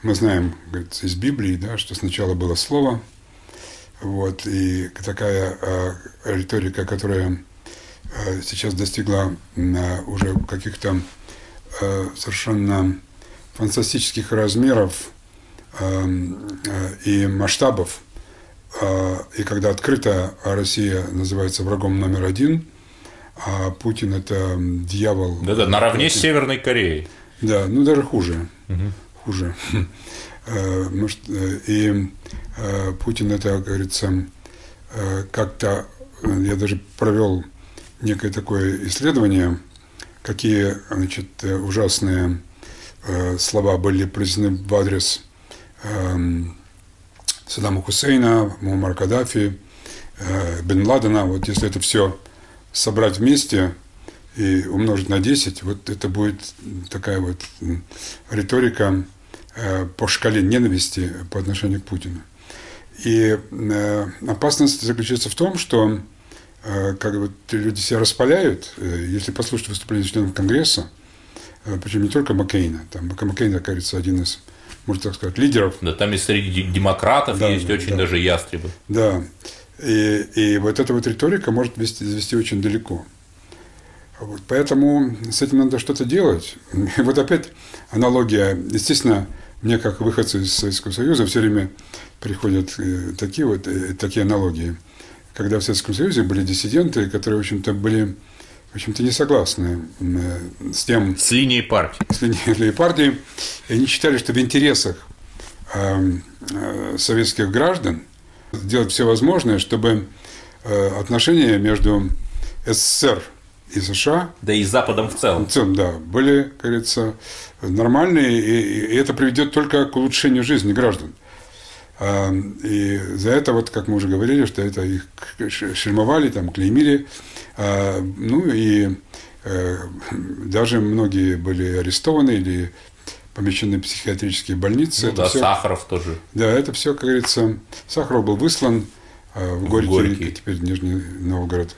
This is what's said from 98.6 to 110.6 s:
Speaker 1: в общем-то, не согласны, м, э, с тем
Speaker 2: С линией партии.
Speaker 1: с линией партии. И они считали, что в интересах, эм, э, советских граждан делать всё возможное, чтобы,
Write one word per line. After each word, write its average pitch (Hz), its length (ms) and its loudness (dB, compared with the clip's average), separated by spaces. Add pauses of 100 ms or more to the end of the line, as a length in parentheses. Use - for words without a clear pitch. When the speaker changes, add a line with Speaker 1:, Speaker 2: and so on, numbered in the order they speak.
Speaker 1:
в - 40 -20
общем-то, 110 260 -6
не 127 80 2
согласны, 95 720 0 (200)
м, 87 180 0
э, 87 540 -6
с - 120 -4
тем 101 320 2
Speaker 2:
С - 140 0
линией 127 320 2
партии. - 480 0
Speaker 1:
с 104 120 0
линией 110 500 2
партии. 156 440 4 (520)
И 113 60 -2
они 127 120 4
считали, 135 320 2
что 120 140 -2
в 120 60 2
интересах, 127 580 2 (800)
эм, 95 480 2 (280)
э, 98 480 -6
советских 110 520 2
граждан 143 520 2 (500)
делать 104 400 0
всё 123 140 2
возможное, 120 520 4
чтобы, 110 480 2 (580)